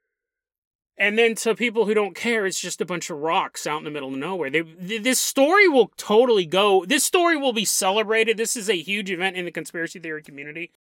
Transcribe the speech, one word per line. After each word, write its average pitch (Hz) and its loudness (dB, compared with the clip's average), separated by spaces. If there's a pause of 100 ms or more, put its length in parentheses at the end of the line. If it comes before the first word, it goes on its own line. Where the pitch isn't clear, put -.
(960)
And 208 0
then 226 4
to 226 0
people 220 0
who 214 2
don't 202 0
care, 226 -2
it's 180 -4
just 175 -8
a 175 -4
bunch 170 -6
of 156 -8
rocks 160 -2
out 151 -2
in 156 -10
the 156 -8
middle 139 -8
of 135 -8
nowhere. 156 -4
They, 156 0
th-, 180 -10
this 233 2
story 359 4
will 254 4
totally 214 4
go, 190 2
this 254 2
story 339 2
will 277 0
be 214 -2
celebrated. 214 0
This 220 -4
is 208 -2
a 202 0
huge 196 -6
event 185 -4
in 180 -6
the 175 -8
conspiracy 165 -10
theory 160 -10
community. 151 -14 (260)